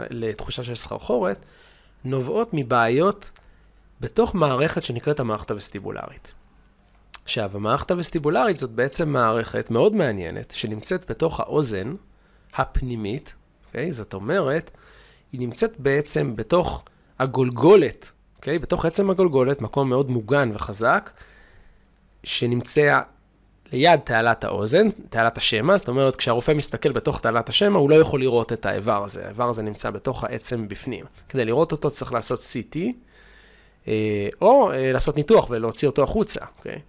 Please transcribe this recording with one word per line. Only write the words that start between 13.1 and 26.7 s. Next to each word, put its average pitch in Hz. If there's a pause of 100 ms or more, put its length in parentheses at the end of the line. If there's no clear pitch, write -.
אוקיי? 160
זאת 110
אומרת, 147 (640)
היא 127
נמצאת 143
בעצם 139
בתוך 143 (340)
הגולגולת 131 (340)
אוקיי? 151
בתוך 160
עצם 190
הגולגולת, 143
מקום 131
מאוד 127
מוגן 123
וחזק, 113 (1160)
שנמצא 135 (720)
ליד 151
תעלת 113
האוזן, 110 (200)
תעלת 113
השמע, 127
זאת 190
אומרת, 131
כשהרופא 120
מסתכל 143